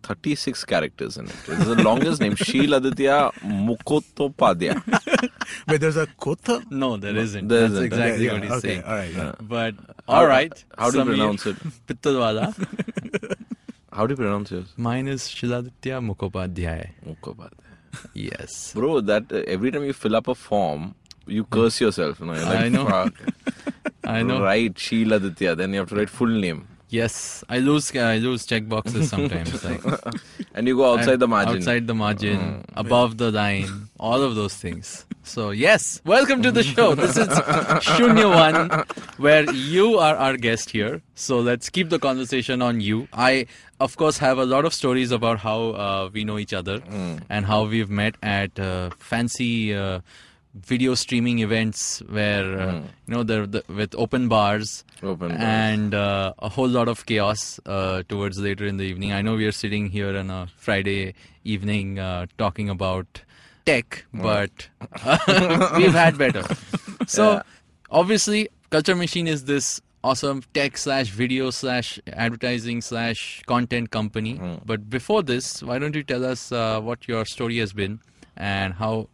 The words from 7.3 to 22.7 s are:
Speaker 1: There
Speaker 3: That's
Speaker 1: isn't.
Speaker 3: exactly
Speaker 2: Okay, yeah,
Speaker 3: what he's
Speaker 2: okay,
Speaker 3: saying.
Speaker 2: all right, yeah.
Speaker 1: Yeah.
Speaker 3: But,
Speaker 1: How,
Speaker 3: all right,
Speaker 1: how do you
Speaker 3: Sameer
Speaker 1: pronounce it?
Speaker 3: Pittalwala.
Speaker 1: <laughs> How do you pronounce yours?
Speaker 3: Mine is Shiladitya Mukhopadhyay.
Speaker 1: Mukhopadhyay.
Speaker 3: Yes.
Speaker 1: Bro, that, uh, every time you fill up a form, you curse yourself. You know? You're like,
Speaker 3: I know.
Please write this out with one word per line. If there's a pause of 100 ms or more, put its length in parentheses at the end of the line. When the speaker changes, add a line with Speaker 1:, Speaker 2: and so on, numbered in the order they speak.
Speaker 1:
There
Speaker 3:
That's
Speaker 1:
isn't.
Speaker 3:
exactly
Speaker 2:
Okay,
yeah,
Speaker 3:
what
he's
Speaker 2:
okay,
Speaker 3:
saying.
Speaker 2:
all
right,
yeah.
Speaker 1:
Yeah.
Speaker 3:
But, (320)
Speaker 1:
How,
Speaker 3:
all
right, (140)
Speaker 1:
how
do
you
Speaker 3:
Sameer
Speaker 1:
pronounce
it? (300)
Speaker 3:
Pittalwala. (320)
Speaker 1:
<laughs>
How
do
you
pronounce
yours?
Speaker 3:
Mine
is
Shiladitya
Mukhopadhyay. (160)
Speaker 1:
Mukhopadhyay. (640)
Speaker 3:
Yes.
Speaker 1:
Bro,
that,
uh,
every
time
you
fill
up
a
form, (320)
you
curse
yourself.
You
know?
You're
like,
Speaker 3:
I
know.